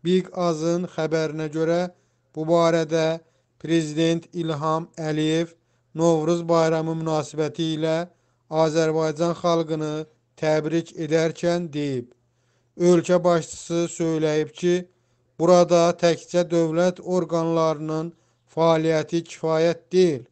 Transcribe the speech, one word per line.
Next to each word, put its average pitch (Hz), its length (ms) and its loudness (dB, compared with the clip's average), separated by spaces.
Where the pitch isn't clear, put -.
Big 180 300 0
Azın 170 520 -2
xəbərinə 156 640 -4
görə, 165 340 -2
bu 156 100 -6
barədə 165 760 2
Prezident 165 720 -2
İlham 160 640 -4
Əliyev 156 580 -2
Novruz 165 480 2
bayramı 160 520 0
münasibəti 156 760 -4
ilə 160 260 -2
Azərbaycan 160 840 0
xalqını 160 560 -2
təbrik 156 540 -2
edərkən 165 760 -2
deyib. 139 400 -6
Ölkə 175 440 4
başçısı 170 680 -2
söyləyib 156 640 -2
ki, 175 240 -2
burada 175 420 6
təkcə 170 520 0
dövlət 170 580 0
orqanlarının 165 1120 -2
fəaliyyəti 160 760 0
kifayət 160 680 -2
deyil. 170 440 2